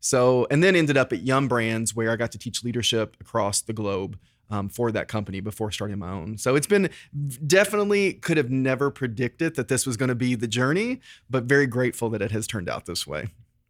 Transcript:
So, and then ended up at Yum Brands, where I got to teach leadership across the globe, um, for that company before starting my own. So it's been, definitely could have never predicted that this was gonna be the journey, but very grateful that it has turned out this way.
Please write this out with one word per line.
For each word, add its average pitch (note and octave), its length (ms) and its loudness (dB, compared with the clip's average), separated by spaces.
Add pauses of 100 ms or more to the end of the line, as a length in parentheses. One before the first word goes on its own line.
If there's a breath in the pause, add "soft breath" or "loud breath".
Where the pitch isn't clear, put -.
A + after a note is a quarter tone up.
So, B2+ 460 4
and D3+ 140 4
then F#3+ 100 6
ended D3 220 4
up B2+ 160 2
at F2+ 100 -4
Yum C3 240 2
Brands, A2+ 480 0
where A2+ 160 0
I A2+ 60 2
got A#2 160 -2
to G#2 60 -16
teach - 260 -8
leadership A2+ 560 -2
across G#2 400 -2
the - 120 -10
globe, G2 460 -4 (320)
um, G2+ 180 -4
for A#2+ 220 -2
that G#2+ 160 -2
company G2 320 -6
before G#2 320 -6
starting G2+ 300 -6
my F2 100 -8
own. G2 280 -8
So C3 180 2
it's D3 100 2
been, G3 240 2 (560 loud breath)
definitely G3+ 680 4
could E3 220 -2
have C3 140 0
never C3 400 2
predicted B2+ 640 -2
that B2 140 -4
this C3 180 0
was A#2+ 100 -2
gonna B2+ 200 0
be B2 180 0
the A#2 140 -4
journey, E3 520 0 (300 loud breath)
but B2 140 0
very C#3 240 4
grateful A#2+ 420 -2
that A2 100 -4
it G2 120 -2
has G#2+ 160 -4
turned G2 200 -6
out A#1 160 -6
this - 220 -6
way. D2 220 -6 (420)